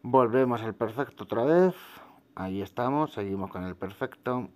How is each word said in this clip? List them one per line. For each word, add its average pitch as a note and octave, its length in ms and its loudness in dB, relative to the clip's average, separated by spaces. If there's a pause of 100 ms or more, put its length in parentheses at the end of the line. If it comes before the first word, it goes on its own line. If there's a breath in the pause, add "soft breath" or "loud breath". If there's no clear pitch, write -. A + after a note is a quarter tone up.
Volvemos B2 540 4
al F#2 140 -6
perfecto A#2 480 -6
otra A2 180 -2
vez. F3 320 4 (640 loud breath)
Ahí F#2+ 260 -6
estamos, C3+ 500 -2
seguimos G2 380 -6
con F#2 140 -8
el F2+ 100 -8
perfecto. B2 800 -6